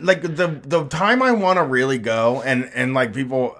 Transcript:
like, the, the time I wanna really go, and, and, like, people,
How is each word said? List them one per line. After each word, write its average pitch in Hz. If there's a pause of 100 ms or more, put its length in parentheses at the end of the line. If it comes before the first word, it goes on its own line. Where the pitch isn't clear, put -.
like, 180
the, 165
the 156
time 202
I 254
wanna 185
really 131
go, 113
and, 127
and, 127
like, 123
people, 127